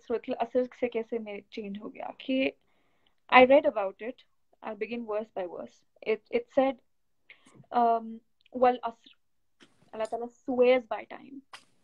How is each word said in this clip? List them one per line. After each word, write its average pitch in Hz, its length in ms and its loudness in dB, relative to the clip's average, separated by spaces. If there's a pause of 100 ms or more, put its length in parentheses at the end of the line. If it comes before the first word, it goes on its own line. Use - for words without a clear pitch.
Suratul 247 320 -4
Asr 247 280 -2 (120)
se 240 140 -2
kaise 226 280 -6
mere 202 180 -12 (100)
change 202 280 -10
ho 214 100 -14
gaya, - 300 -14
कि 269 340 -2 (760)
I 254 160 10
read 277 220 6
about 208 340 -2
it. 226 220 -12 (400)
I'll 220 140 -10
begin 226 300 -10
verse 214 280 -6
by 185 120 -8
verse. - 340 -14 (220)
It, 220 280 -4
it 240 240 -4
said, 262 220 0 (960)
um, 226 480 0 (320)
"Wal 247 320 2
Asr." - 300 -12 (800)
Allah 220 140 -4
Ta'ala 233 200 -8 (160)
swears 247 420 4
by 214 180 -10
time. - 380 -18 (420)